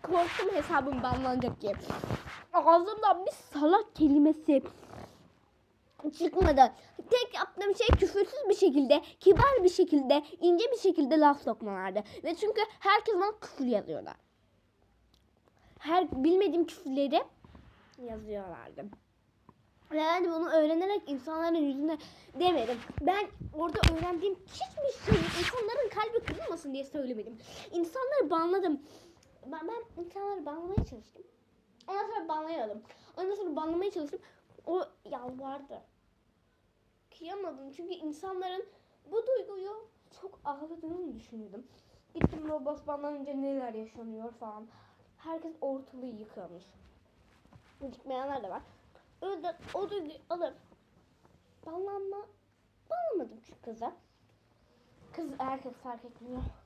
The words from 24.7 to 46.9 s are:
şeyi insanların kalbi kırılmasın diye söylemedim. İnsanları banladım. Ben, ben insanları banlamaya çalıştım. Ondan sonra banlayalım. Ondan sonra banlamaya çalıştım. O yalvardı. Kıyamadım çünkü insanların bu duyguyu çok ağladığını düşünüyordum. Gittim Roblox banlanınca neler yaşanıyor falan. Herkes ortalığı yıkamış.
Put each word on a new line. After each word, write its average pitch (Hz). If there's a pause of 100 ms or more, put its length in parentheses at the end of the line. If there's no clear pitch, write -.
şeyi 330
insanların 440
kalbi 453
kırılmasın 339
diye 269
söylemedim. 247 (340)
İnsanları 494
banladım. 339 (640)
Ben, 311
ben 466
insanları 392
banlamaya 339
çalıştım. - (640)
Ondan 403
sonra 403
banlayalım. 311 (360)
Ondan 381
sonra 359
banlamaya 339
çalıştım. 339 (460)
O 349 (220)
yalvardı. 262 (1400)
Kıyamadım 320
çünkü 349
insanların 370 (460)
bu 440
duyguyu 415 (340)
çok -
ağladığını 320
düşünüyordum. 220 (460)
Gittim 311
Roblox 294
banlanınca 285
neler 269
yaşanıyor 220
falan. 220 (500)
Herkes 320
ortalığı 269
yıkamış. 208 (1160)